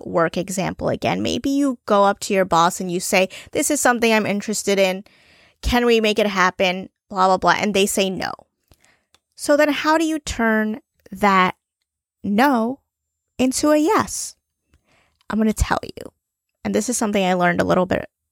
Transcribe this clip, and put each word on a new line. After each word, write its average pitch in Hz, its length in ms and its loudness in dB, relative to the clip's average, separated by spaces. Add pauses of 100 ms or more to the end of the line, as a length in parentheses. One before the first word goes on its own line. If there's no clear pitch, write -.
work 170 340 -2
example 175 520 -4
again. - 340 -2
Maybe 240 260 -4
you 277 380 -2
go 202 180 2
up 202 160 0
to - 140 -4
your 190 100 2
boss 175 360 2
and 185 100 -6
you 170 100 -4
say, 185 280 0 (240)
"This - 180 -2
is 294 100 0
something 233 320 2
I'm 214 140 2
interested 202 520 -2
in. 190 260 0 (580)
Can 240 240 2
we 233 140 4
make 214 180 2
it 208 80 2
happen?" 185 640 -2 (180)
Blah, 190 200 2
blah, 190 80 4
blah. 175 200 2
And 202 160 -2
they 196 140 2
say 190 240 0
no. - 220 -6 (1040)
So 294 200 2
then 294 120 4
how 302 280 0
do 330 80 0
you 311 140 -2
turn 220 600 -2 (320)
that 190 420 2 (720)
no 233 560 0 (580)
into 262 320 0
a 302 60 6
yes? 302 580 0 (960)
I'm 208 80 -2
gonna 220 140 2
tell - 320 0
you. - 280 -14 (520)
And 196 100 -2
this 214 140 0
is 247 100 -4
something 208 260 0
I 185 100 2
learned 175 260 0
a 180 40 2
little 180 220 2
bit, - 240 -4 (220)